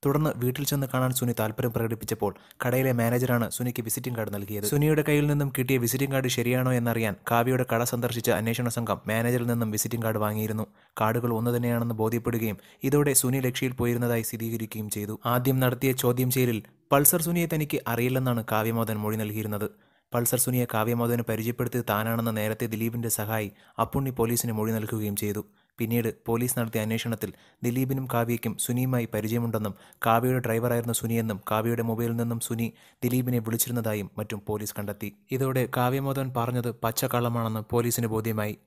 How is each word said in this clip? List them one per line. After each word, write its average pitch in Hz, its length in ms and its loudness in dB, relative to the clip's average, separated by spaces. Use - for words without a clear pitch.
തുടർന്ന് 147 320 2
വീട്ടിൽ 127 300 -2
ചെന്ന് 139 220 0
കാണാൻ 127 240 2
സുനി 120 280 0
താല്പര്യം 110 320 0
പ്രകടിപ്പിച്ചപ്പോൾ 110 600 -2
കടയിലെ 131 340 2
മാനേജറാണ് 120 600 2
സുനിക്ക് 123 320 -4
വിസിറ്റിംഗ് 123 340 -6
കാർഡ് 104 160 -4
നൽകിയത്. 101 320 -6
സുനിയുടെ 151 420 4
കയ്യിൽ 147 200 4
നിന്നും 143 300 2
കിട്ടിയ 131 200 2
വിസിറ്റിംഗ് 123 360 0
കാർഡ് 127 220 2
ശരിയാണോ 127 380 2
എന്നറിയാൻ 113 420 2
കാവ്യയുടെ 123 400 4
കട 117 120 4
സന്ദർശിച്ച 117 460 -2
അന്വേഷണ 113 400 2
സംഘം 110 380 -2
മാനേജറിൽ 120 400 2
നിന്നും 117 240 0
വിസിറ്റിംഗ് 113 340 -2
കാർഡ് 110 200 0
വാങ്ങിയിരുന്നു. 107 400 -2
കാർഡുകൾ 117 360 2
ഒന്നു 117 220 0
തന്നെയാണെന്ന് 117 460 0
ബോധ്യപ്പെടുകയും 113 580 0
ഇതോടെ 143 300 4
സുനി 131 340 2
ലക്ഷ്യയിൽ 131 320 -2
പോയിരുന്നതായി 120 500 0
സ്ഥിരീകരിക്കുകയും 110 600 -6
ചെയ്തു. 104 260 -6
ആദ്യം 127 340 2
നടത്തിയ 127 340 2
ചോദ്യം 127 380 2
ചെയ്യലിൽ 123 300 2
പൾസർ 143 300 6
സുനിയെ 170 320 0
തനിക്ക് 151 340 0
അറിയില്ലെന്നാണ് 123 640 2
കാവ്യമാധവൻ 110 500 0
മൊഴി 107 220 -2
നൽകിയിരുന്നത്. 104 440 -4
പൾസർ 120 260 2
സുനിയെ 123 340 2
കാവ്യമാധവന് 117 560 0
പരിചയപ്പെടുത്തിയത് 117 600 -2
താനാണെന്ന് 113 480 0
നേരത്തെ 107 280 -2
ദിലീപിന്റെ 113 440 -4
സഹായി 107 380 -2
അപ്പുണ്ണി 135 320 0
പോലീസിന് 117 420 0
മൊഴി 107 180 0
നൽകുകയും 107 440 -2
ചെയ്തു. 104 260 -2
പിന്നീട് 117 300 0
പോലീസ് 117 320 0
നടത്തിയ 113 240 0
അന്വേഷണത്തിൽ 110 480 -2
ദിലീപിനും 131 500 0
കാവ്യയ്ക്കും 117 460 0
സുനിയുമായി 123 540 0
പരിചയമുണ്ടെന്നും 110 600 -2
കാവ്യയുടെ 120 400 4
ഡ്രൈവറായിരുന്ന 117 480 0
സുനിയെന്നും 113 460 0
കാവ്യയുടെ 113 340 0
മൊബൈലിൽ 117 320 -2
നിന്നും 117 240 -2
സുനി 117 280 -4
ദിലീപിനെ 123 360 2
വിളിച്ചിരുന്നതായും 110 680 -2
മറ്റും 104 300 -6
പോലീസ് 107 300 -4
കണ്ടെത്തി. 104 320 -6
ഇതോടെ 131 320 0
കാവ്യമോദൻ 135 600 0
പറഞ്ഞത് 120 320 -2
പച്ചക്കള്ളമാണെന്ന് 117 840 0
പോലീസിന് 120 440 2
ബോധ്യമായി. 107 420 -2